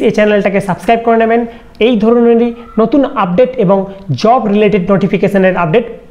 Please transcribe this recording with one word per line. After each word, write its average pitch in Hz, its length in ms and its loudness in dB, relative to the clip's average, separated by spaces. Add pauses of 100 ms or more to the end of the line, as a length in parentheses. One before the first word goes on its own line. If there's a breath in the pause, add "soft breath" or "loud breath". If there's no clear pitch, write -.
এই 208 100 2
চ্যানেলটাকে 208 520 0
subscribe 226 380 -2
করে 226 160 2
নেবেন 226 180 0 (460 loud breath)
এই 254 80 0 (100)
ধরনেরই 233 460 2 (300 loud breath)
নতুন 269 220 2 (220)
update 214 260 2 (140)
এবং 196 140 2 (440 loud breath)
জব 233 180 2 (120)
রিলেটেড 208 400 2
নোটিফিকেশনের 190 640 0 (100)
update 208 220 0 (240)